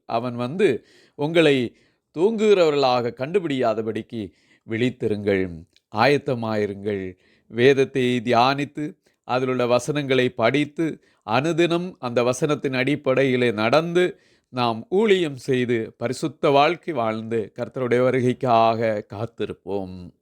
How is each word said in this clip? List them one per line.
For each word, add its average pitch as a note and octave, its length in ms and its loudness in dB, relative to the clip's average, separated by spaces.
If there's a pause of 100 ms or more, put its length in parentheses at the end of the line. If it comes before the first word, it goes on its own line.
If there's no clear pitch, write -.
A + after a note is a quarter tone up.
அவன் A#2+ 280 -4
வந்து C3 500 -2 (300)
உங்களை D3 640 2 (420)
தூங்குகிறவர்களாக D#3 1000 2
கண்டுபிடியாதபடிக்கு A#2 1120 -4 (380)
விழித்திருங்கள், G#2 800 0 (480)
ஆயத்தமாயிருங்கள். G#2+ 1200 -2 (280)
வேதத்தை B2+ 760 2
தியானித்து C#3 760 0 (260)
அதிலுள்ள B2+ 420 -2
வசனங்களை C3 600 0
படித்து D3 760 -2 (260)
அனுதினம் E3+ 720 0
அந்த A#2+ 240 -2
வசனத்தின் C3 540 -2
அடிப்படையிலே B2+ 760 0
நடந்து, D#3+ 680 0 (300)
நாம் A#2 400 -4
ஊழியம் F#3 480 0
செய்து, A#2+ 600 -2
பரிசுத்த B2+ 520 -4
வாழ்க்கை D3+ 460 2
வாழ்ந்து, A2+ 640 -4
கர்த்தருடைய A#2+ 420 0
வருகைக்காக A#2 1000 2 (120)
காத்திருப்போம். G2 960 -8 (120)